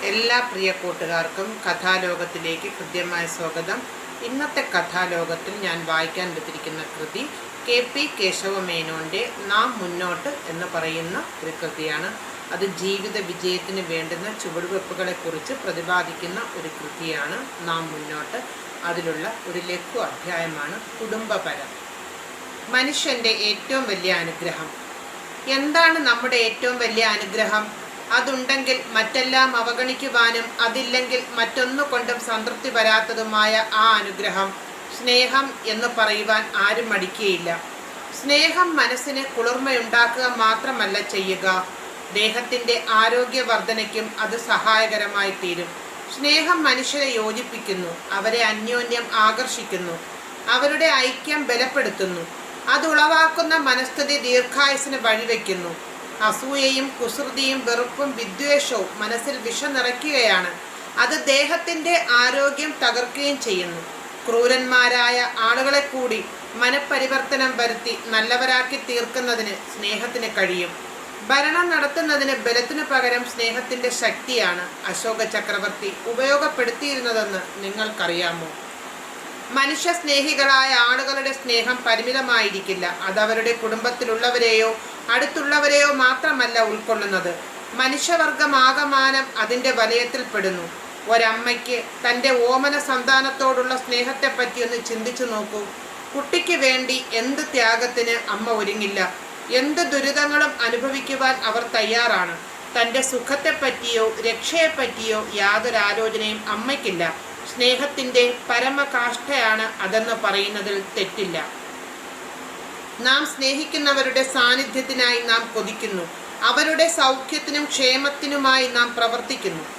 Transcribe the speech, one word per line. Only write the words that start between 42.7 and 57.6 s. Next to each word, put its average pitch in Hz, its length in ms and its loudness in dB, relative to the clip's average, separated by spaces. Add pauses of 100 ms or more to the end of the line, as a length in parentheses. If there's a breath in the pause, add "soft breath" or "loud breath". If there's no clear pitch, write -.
ആരോഗ്യവർദ്ധനയ്ക്കും 226 1080 0 (180)
അത് 214 120 -4 (140)
സഹായകരമായി 208 880 2
തീരും. 175 300 -4 (460)
സ്നേഹം 311 520 4
മനുഷ്യരെ 262 400 2 (120)
യോജിപ്പിക്കുന്നു, 214 680 -4 (280)
അവരെ 220 320 2
അന്യോന്യം 233 560 -2 (200)
ആകർഷിക്കുന്നു, 185 680 -2 (600)
അവരുടെ 294 340 4 (180)
ഐക്യം 294 420 -2
ബലപ്പെടുത്തുന്നു. 220 720 0 (540)
അതുളവാക്കുന്ന 320 760 4 (160)
മനസ്ഥിതി 277 480 0 (100)
ദീർഘായുസ്സിന് 262 800 2
വഴിവെക്കുന്നു. 214 640 0 (560)
അസൂയയും 269 580 2 (120)
കുസൃതിയും 262 680 -2